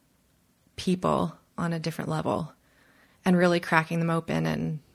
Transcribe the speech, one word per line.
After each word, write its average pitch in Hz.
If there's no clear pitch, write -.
people 175
on 170
a 165
different 160
level 156
and 180
really 175
cracking 165
them 165
open 165
and 156